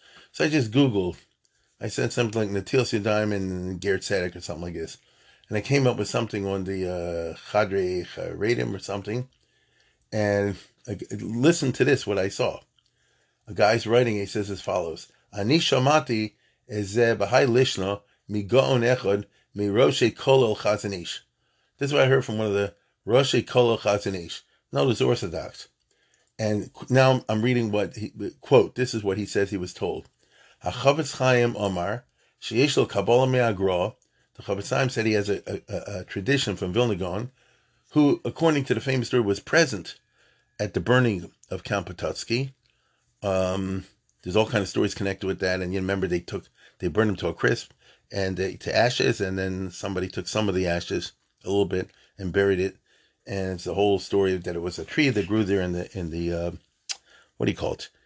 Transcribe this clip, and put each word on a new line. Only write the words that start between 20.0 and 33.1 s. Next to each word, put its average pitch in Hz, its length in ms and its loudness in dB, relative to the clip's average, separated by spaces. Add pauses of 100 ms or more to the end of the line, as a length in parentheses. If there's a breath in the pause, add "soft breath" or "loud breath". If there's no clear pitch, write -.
kol 135 300 4
el 107 100 0
Chazon 104 460 -2
Ish." - 240 -12 (520)
This 139 120 -4
is 147 40 -2
what 139 100 4
I 131 40 6
heard 131 160 4
from 110 140 -6
one 110 100 0
of 101 60 0
the 101 200 0 (320)
Roshei 127 400 2
Kol 120 260 4
el 110 80 0
Chazon 101 360 -2
Ish. 85 280 -10 (280)
No, 139 180 2
it's 113 120 0
Orthodox. 101 680 -2 (720)
And 107 320 -2
qu-, - 180 -18
now 131 380 6
I'm 110 140 0
reading 120 280 2
what 101 280 -2
he, 104 160 -10 (260)
quote, - 360 6
this 123 180 -2
is 107 100 -4
what 98 140 0
he 104 80 -4
says 101 240 0
he 98 80 -4
was 90 160 -8
told. - 340 -6 (560 soft breath)
"HaChavetz 135 540 0
Chaim 120 400 2
Omar, 98 480 -4 (360)
sheyesh 131 360 0
lo 123 80 4
Kabbalah 117 420 2